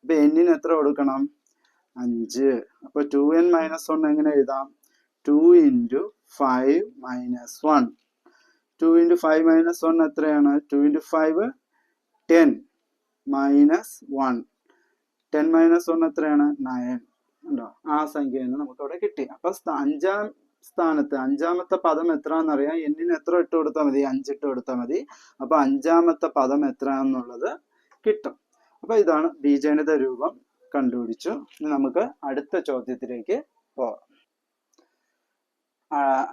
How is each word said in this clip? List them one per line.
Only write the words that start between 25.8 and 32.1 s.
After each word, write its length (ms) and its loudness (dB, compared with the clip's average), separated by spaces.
പദം 320 0
എത്ര 220 -6
എന്നുള്ളത് 680 -4
കിട്ടും. 320 -4
അപ്പൊ 140 -4
ഇതാണ് 340 2
ബീജഗണിത 540 2
രൂപം 460 -4
കണ്ടുപിടിച്ചു. 540 -4
ഇനി 420 -10
നമുക്ക് 380 -2